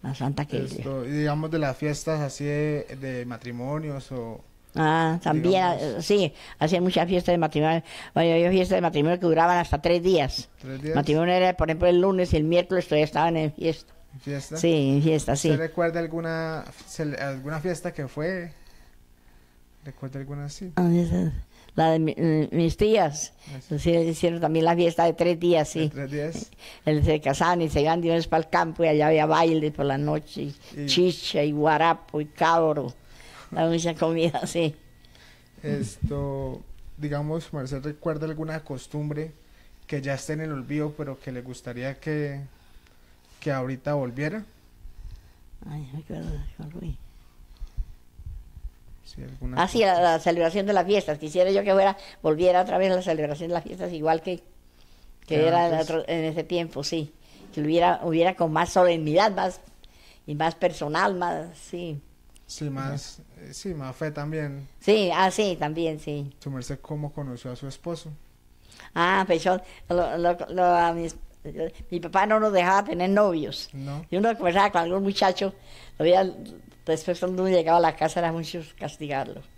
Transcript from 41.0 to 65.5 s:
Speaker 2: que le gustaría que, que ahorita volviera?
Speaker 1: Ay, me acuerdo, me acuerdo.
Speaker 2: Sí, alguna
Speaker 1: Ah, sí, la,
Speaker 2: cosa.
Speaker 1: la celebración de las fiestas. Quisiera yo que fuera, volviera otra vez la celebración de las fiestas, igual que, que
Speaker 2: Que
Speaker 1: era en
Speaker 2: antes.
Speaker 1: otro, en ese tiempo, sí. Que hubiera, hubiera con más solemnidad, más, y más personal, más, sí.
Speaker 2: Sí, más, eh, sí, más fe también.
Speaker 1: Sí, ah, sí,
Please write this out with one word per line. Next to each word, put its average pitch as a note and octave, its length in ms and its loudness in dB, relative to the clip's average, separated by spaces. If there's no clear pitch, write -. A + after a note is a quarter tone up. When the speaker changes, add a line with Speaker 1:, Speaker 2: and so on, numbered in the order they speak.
Speaker 2:
que - 100 -12
le B2 120 -10
gustaría B2 580 -10
que, D3 400 -4
que D3 140 -4
ahorita C3 420 -4
volviera? C#3+ 480 -4
Speaker 1:
Ay, D3 220 -10
me D3 80 -10
acuerdo, D#3+ 300 -10
me D#3+ 60 -12
acuerdo. E3 300 -10
Speaker 2:
Sí, - 180 -16
alguna C3 400 -6
Speaker 1:
Ah, F#3 60 0
sí, A#3 100 -2
la, G3+ 140 6
Speaker 2:
cosa. F3 100 4
Speaker 1:
la E3+ 160 4
celebración E3+ 480 2
de G#3 60 2
las F#3 120 4
fiestas. F3+ 340 0
Quisiera F3+ 340 2
yo G3 100 2
que G3+ 100 2
fuera, G3 240 4
volviera F3+ 380 4
otra F#3 160 0
vez F#3+ 140 4
la F#3 120 2
celebración D#3 460 -2
de F3 60 -2
las E3 80 -2
fiestas, F3+ 300 -8
igual D#3+ 280 0
que, F3 180 -6
que - 960 -10
Speaker 2:
Que D3+ 100 4
Speaker 1:
era E3+ 220 4
en E3 60 2
Speaker 2:
antes. D#3+ 160 0
Speaker 1:
otro, D#3+ 180 -2
en E3 160 -2
ese D#3+ 180 -4
tiempo, E3 400 -4
sí. D3+ 300 -4
Que D#3 60 -4
hubiera, E3 420 2
hubiera E3+ 320 2
con E3 180 0
más E3 180 0
solemnidad, F3 600 4
más, F#3 280 -4
y D3 80 -8
más D#3+ 220 0
personal, E3+ 580 0
más, E3+ 420 -6
sí. E3+ 440 -10
Speaker 2:
Sí, - 220 -8
más, C3+ 500 -8
eh, F3 140 -20
sí, F#3 220 -8
más C3+ 220 -10
fe D#3 140 -6
también. D3 580 -8
Speaker 1:
Sí, G3+ 340 4
ah, F#3 160 4
sí, F#3+ 280 0